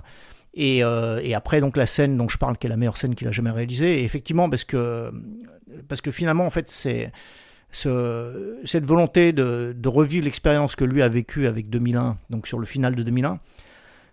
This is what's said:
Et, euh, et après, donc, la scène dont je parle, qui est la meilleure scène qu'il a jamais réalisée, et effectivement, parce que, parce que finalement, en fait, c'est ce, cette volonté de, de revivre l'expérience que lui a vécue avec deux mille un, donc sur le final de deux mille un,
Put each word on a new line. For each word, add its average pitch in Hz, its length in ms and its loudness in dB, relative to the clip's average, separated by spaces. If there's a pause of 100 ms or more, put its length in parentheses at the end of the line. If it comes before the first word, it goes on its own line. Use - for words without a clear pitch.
(540)
Et, 131 320 2
euh, 117 360 0
et 131 120 -2
après, 151 260 2
donc, 139 160 0
la 135 100 4
scène 139 300 2
dont 120 140 0
je - 80 -4
parle, 127 200 -2
qui - 100 -6
est - 20 -2
la 117 80 -2
meilleure 117 180 0
scène 127 180 -2
qu'il 120 140 -6
a 113 60 -2
jamais 117 180 0
réalisée, 123 480 0
et 123 60 0
effectivement, 160 440 0
parce 135 140 -2
que, 117 480 -4 (800)
parce 139 100 -8
que 147 120 -6
finalement, 170 340 0
en 165 40 -2
fait, 165 200 -4
c'est 117 420 -4 (600)
ce, 123 920 -4
cette 160 200 0
volonté 170 460 6
de, 120 460 0
de 120 120 0
revivre 147 360 4
l'expérience 147 500 2
que - 80 0
lui 131 180 2
a 127 60 6
vécue 120 380 0
avec 110 240 -2
deux 117 100 0
mille 120 180 2
un, 120 200 0 (140)
donc 110 160 -6
sur 120 100 -6
le 117 80 -4
final 127 300 -2
de 120 80 -2
deux 117 80 -2
mille 127 140 2
un, 175 140 -4 (720)